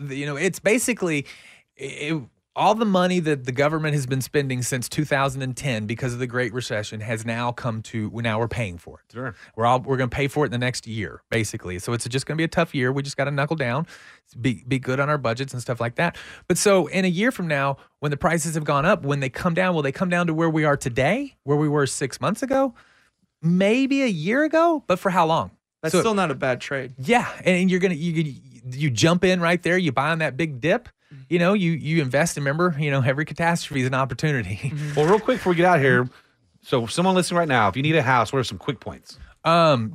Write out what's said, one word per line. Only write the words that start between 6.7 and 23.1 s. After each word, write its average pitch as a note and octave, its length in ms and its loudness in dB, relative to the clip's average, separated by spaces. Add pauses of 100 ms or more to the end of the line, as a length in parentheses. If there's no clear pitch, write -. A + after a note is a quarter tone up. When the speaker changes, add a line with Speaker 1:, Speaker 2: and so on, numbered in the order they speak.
Speaker 1:
has A2+ 240 -6
now A#2 280 -4
come A2+ 300 -6
to, G#2+ 260 -6
we, A#2 160 -6
now A2 160 0
we're A#2 80 0
paying G2+ 280 -6
for C2+ 300 -18
it. - 80 -20
Speaker 2:
Sure. A#2+ 220 -10 (180)
Speaker 1:
We're A2 120 0
all, B2 120 6
we're B2+ 200 -2
gonna C3 100 0
pay C#3 180 -2
for D3+ 180 0
it C3+ 40 2
in - 20 -8
the A#2+ 80 -2
next B2 300 -4
year, G#2 420 -8
basically. G#2+ 480 -4
So A#2 140 -6
it's A#2 160 -4
just C3 180 -4
gonna D3+ 100 -6
be D#3+ 60 0
a E3 60 0
tough - 260 -2
year. B2+ 160 0
We C#3 140 -2
just C#3 120 -10
gotta C#3 140 -2
knuckle D3 240 -2
down, C#3 320 -2 (540)
be, A#2 260 -2
be B2+ 140 -2
good C3 180 -2
on C#3 100 0
our D3+ 80 2
budgets B2+ 360 -4
and B2 100 -8
stuff A#2+ 180 -4
like A#2 140 -4
that. E3+ 240 -2 (300)
But E3+ 100 0
so G3 300 4
in F#3 160 0
a F#3 40 2
year F#3+ 220 0
from F#3 160 -4
now, C#3 300 0 (240)
when D3 100 -2
the C#3+ 60 -2
prices E3 400 0
have D#3 80 -4
gone C#3+ 200 2
up, F#3 200 2
when C#3+ 160 0
they C3 100 -2
come E3+ 240 -2
down, F#3 220 0
will D#3 60 2
they C#3 100 -2
come F#3 180 -4
down F3 160 2
to D#3+ 80 0
where E3 160 2
we D#3 140 2
are C#3+ 120 4
today, D3 680 -2
where C#3+ 120 2
we D3+ 120 2
were C#3+ 180 2
six - 340 -6
months D#3+ 220 -2
ago? C4+ 320 0 (680)